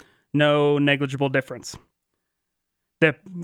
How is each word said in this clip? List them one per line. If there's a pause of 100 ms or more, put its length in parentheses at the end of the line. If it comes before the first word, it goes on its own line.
(340)
no
negligible
difference. (1200)
The (280)